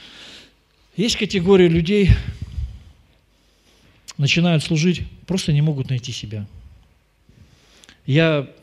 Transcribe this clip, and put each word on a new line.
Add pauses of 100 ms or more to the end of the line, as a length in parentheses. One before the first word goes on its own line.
(960)
Есть
категория
людей, (2000)
начинают
служить, (240)
просто
не
могут
найти
себя. (1600)
Я (140)